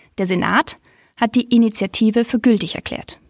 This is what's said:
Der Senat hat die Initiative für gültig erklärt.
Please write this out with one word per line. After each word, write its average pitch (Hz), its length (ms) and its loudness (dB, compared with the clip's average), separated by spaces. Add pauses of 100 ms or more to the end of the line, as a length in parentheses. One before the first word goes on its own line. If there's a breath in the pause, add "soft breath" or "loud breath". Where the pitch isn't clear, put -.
(160 soft breath)
Der 190 100 -2
Senat 185 520 -2 (380 soft breath)
hat 226 180 -2
die 240 200 0
Initiative 220 720 2
für 233 140 -2
gültig 214 380 0
erklärt. - 420 -12 (120)